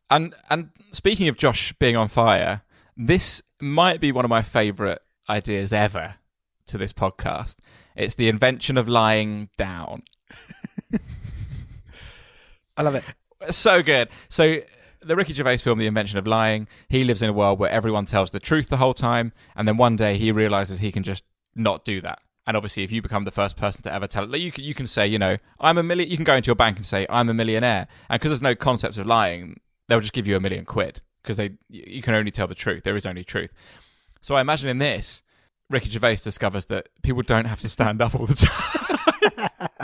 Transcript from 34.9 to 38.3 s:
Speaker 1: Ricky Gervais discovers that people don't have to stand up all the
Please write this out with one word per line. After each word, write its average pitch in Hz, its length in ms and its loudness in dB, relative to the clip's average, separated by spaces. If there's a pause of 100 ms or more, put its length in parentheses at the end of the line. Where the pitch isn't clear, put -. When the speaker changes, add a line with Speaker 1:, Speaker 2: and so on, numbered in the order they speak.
Speaker 1:
Ricky 123 200 -2
Gervais 110 340 2
discovers 101 440 -2
that 98 220 -6 (120)
people 127 220 0
don't 113 220 2
have 110 160 -6
to 110 80 -8
stand 110 320 0
up 117 140 0
all 131 100 -4
the 123 100 2